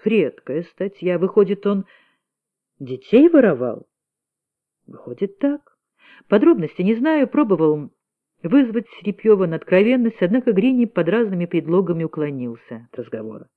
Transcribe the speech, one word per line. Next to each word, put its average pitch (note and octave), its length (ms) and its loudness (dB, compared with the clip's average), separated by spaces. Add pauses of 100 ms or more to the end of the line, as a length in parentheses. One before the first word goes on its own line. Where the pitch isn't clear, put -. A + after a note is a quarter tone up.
"редкая E3+ 600 -2
статья. F3+ 540 -6
Выходит, G3 480 0
он G3+ 200 -2 (920)
детей E3 500 2
воровал?" D3+ 580 2 (1000)
Выходит, - 520 -10
так. C#4+ 380 -6 (500)
Подробности G#3+ 540 2
не G#3+ 140 0
знаю, C#4+ 320 0
пробовал D#3+ 640 0 (520)
вызвать A3+ 440 0 (160)
Репьева G3+ 440 0
на D#3+ 80 -4
откровенность, A3+ 680 0
однако A3 320 0
Грини A#3+ 320 2
под F3 240 -2
разными F#3+ 360 -2
предлогами E3 580 -2
уклонился B2 880 -10
от - 80 -14
разговора. A2 580 -14